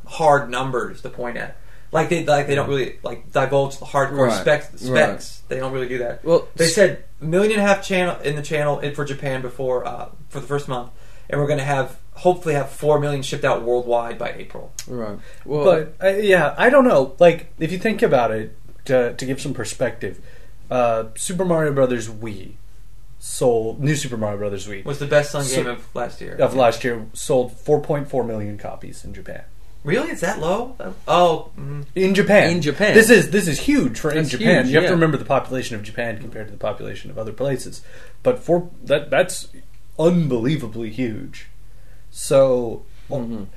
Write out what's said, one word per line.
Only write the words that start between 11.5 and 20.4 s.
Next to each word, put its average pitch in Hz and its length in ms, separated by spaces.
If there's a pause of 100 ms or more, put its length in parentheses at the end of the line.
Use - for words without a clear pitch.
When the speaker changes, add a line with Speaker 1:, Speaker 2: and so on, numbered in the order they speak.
Speaker 1:
have, 135 340 (180)
hopefully 175 400
have 135 160
four 147 280
million 143 240
shipped 139 220
out 120 180
worldwide 117 560
by - 140
April. - 400 (160)
Speaker 2:
Right. 110 280 (280)
Well, 147 200
Speaker 3:
But, 160 400
uh, 196 140
yeah, 185 400
I 196 120
don't 269 160
know. 143 340
Like, 170 400
if 156 100
you 185 80
think 214 240
about 127 300
it, 107 220 (320)
to, 123 280
to - 100
give 131 160
some 135 140
perspective, 110 640 (500)